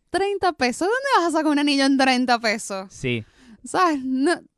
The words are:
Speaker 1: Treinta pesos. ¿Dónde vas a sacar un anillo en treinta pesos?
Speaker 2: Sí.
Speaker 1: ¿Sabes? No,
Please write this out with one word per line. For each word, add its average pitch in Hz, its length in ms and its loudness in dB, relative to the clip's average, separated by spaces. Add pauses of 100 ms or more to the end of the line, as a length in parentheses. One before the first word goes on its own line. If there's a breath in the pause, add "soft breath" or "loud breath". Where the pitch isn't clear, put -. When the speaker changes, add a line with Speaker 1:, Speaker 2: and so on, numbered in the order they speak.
Speaker 1:
Treinta 381 440 -2
pesos. 254 340 -2
¿Dónde 523 200 -2 (100)
vas 349 160 2
a 330 40 2
sacar 311 140 2
un 285 80 2
anillo 285 260 2
en 269 120 4
treinta 254 420 2
pesos? 208 520 -4
Speaker 2:
Sí. 120 320 -4 (400 loud breath)
Speaker 1:
¿Sabes? 311 400 0
No, 262 360 0 (180)